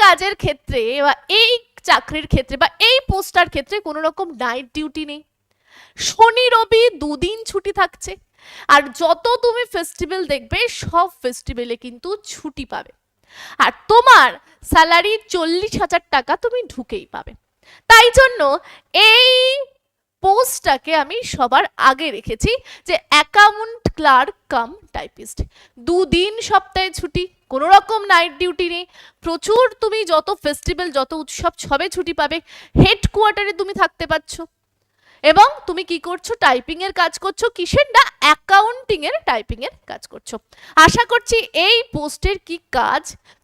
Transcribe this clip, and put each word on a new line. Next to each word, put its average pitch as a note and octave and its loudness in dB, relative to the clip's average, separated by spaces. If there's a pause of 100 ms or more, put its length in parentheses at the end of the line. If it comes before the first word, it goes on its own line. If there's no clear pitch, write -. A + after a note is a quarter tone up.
কাজের F#4+ 4
ক্ষেত্রে C#4+ -4 (240)
বা C#4+ 4 (260)
এই A4+ 4 (360)
চাকরির E4 -2
ক্ষেত্রে C4 -2
বা D#4+ 2 (200)
এই C5 4 (120)
পোস্টটার F#4 -2
ক্ষেত্রে D4+ -8 (100)
কোনো D4+ -8
রকম F4 -6 (160)
নাইট B3 -8
ডিউটি D4+ -10
নেই, D4 -16 (760)
শনি A#4 2 (100)
রবি A4+ 2 (180)
দুদিন D4 -6 (120)
ছুটি G4 -6
থাকছে। - -4 (640)
আর C#4+ 6 (200)
যত E4+ 0 (200)
তুমি A#4+ 0 (100)
ফেস্টিভ্যাল F4 -6 (120)
দেখবে, C4 -6 (240)
সব E4+ 0 (160)
ফেস্টিভ্যালে A#3+ -8 (100)
কিন্তু A#3+ -14 (220)
ছুটি - -14
পাবে। - -12 (720)
আর A#3 4 (200)
তোমার A4+ 8 (420)
স্যালারি E4+ 4 (200)
চল্লিশ F4 -4
হাজার F4 -2 (100)
টাকা C#4 -2 (100)
তুমি B4 -4 (140)
ঢুকেই A3+ -12
পাবে। - -16 (580)
তাই A4+ 8 (100)
জন্য B4 4 (680)
এই B4 6 (960)
পোস্টটাকে F#4+ 0 (120)
আমি E4+ -8 (180)
সবার B3+ 2 (240)
আগে C4+ 0 (100)
রেখেছি A3+ -6 (360)
যে F4+ -2 (160)
অ্যাকাউন্ট G#4 2 (140)
ক্লার্ক C#4+ 2 (180)
কাম A#3 -2 (260)
টাইপিস্ট। - -14 (500)
দুদিন F4+ 0 (160)
সপ্তাহে F#4+ 0 (100)
ছুটি, F4+ -6 (280)
কোনো C4 -4 (100)
রকম G4+ 2 (140)
নাইট E4+ 0
ডিউটি F4+ -4
নেই, F4 -10 (400)
প্রচুর G#4+ 0 (180)
তুমি A4 -2 (120)
যত D#4 0 (140)
ফেস্টিভ্যাল, D4+ -6
যত C4 -4 (100)
উৎসব, - -6 (120)
সবে D4 -2
ছুটি E4+ -6
পাবে। D4 -2 (440)
হেডকোয়ার্টারে G#4 0
তুমি G4 -8
থাকতে E4 -2
পারছো D#4 -6 (840)
এবং E4+ 8 (200)
তুমি F4+ -6
কি E4+ -4 (100)
করছো? F4+ -10 (140)
টাইপিংয়ের D#4+ -2
কাজ E4+ -2 (100)
করছো। G4 -6 (120)
কিসের? C#5 -2
না, C5+ 6 (200)
অ্যাকাউন্টিংয়ের, G4 0 (140)
টাইপিংয়ের A#3 -6 (160)
কাজ - -16 (100)
করছো। - -18 (500)
আশা A#4 2
করছি A#4 -2 (300)
এই A#4 2 (180)
পোস্টের D4+ -6 (100)
কি E4+ -12 (200)
কাজ B3+ -2 (400)